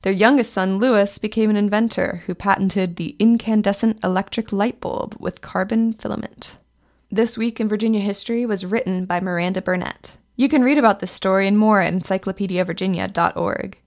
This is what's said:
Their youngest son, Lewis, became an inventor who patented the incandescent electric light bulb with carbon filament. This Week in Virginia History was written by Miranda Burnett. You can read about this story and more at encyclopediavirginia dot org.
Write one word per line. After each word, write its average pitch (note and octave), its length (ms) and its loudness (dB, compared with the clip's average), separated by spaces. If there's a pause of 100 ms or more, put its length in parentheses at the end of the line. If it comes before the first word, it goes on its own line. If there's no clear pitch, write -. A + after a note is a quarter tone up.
Their F#3+ 100 2
youngest A3 400 4
son, F#3+ 240 0
Lewis, G#3 400 2
became G#3+ 320 0
an G#3 80 2
inventor G3+ 680 0
who F3+ 60 -4
patented F#3+ 640 0
the - 240 -8
incandescent A3 840 2
electric G3 520 -2
light G#3 260 -2
bulb - 400 -6
with - 220 -6
carbon A3 500 -2
filament. - 640 -10 (560)
This A3+ 260 0
Week A3+ 220 -4
in G#3+ 80 0
Virginia G#3+ 320 0
History A3 460 -2
was G3 200 -4
written F#3 380 -2
by F3+ 160 -2
Miranda F3+ 420 -2
Burnett. - 540 -6 (220)
You C4 100 2
can C#4+ 160 4
read C#4+ 140 4
about A3+ 240 4
this F#3 100 -8
story G3 340 0
and G3+ 120 4
more G#3+ 240 4
at E3 100 0
encyclopediavirginia F#3 1200 -2
dot E3+ 240 0
org. - 520 -4